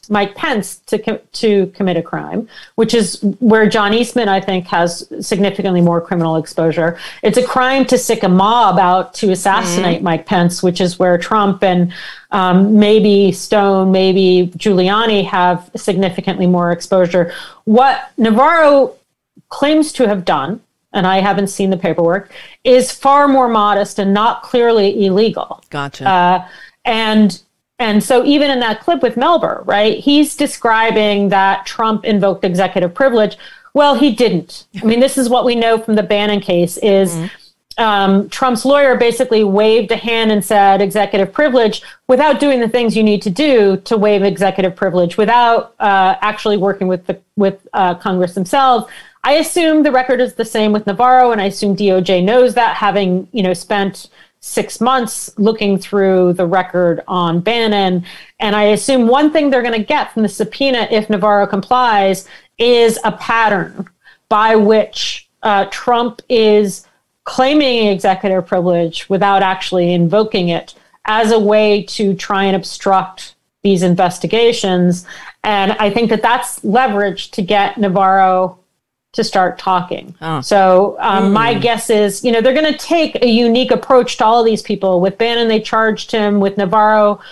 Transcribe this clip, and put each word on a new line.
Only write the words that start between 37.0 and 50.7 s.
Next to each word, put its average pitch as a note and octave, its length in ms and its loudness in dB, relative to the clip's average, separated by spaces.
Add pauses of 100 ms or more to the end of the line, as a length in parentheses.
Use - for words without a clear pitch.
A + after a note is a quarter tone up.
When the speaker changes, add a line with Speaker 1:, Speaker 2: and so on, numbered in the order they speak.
Speaker 2:
Mm-hmm. - 640 -12
Speaker 1:
um, G3 460 0
Trump's B3+ 380 -2
lawyer C#4 320 4
basically A#3 480 0
waved G#3+ 480 2
a - 20 -2
hand A3+ 340 -2
and G#3 140 0
said, G3 380 2
"Executive G3+ 500 0
privilege," B3 500 0 (280)
without C#4+ 320 2
doing C#4+ 180 2
the A3+ 80 -2
things A3+ 300 -2
you A3 60 2
need G#3 180 2
to G#3+ 80 -4
do G#3 480 2
to A3+ 180 -4
waive G#3 280 2
executive F#3+ 520 -2
privilege, F3+ 420 -2
without, A#3 640 2
uh, F#3+ 400 2
actually G#3 380 -2
working G3 320 -2
with F3+ 180 -4
the, F3+ 100 -6 (200)
with, G3 360 -2
uh, F3+ 220 0
Congress F3+ 400 -2
themselves. B3 500 2 (380)
I C4 100 2
assume D#4 500 0
the D4 80 2
record B3+ 280 0
is B3 140 -2
the A3+ 120 -6
same G#3+ 260 0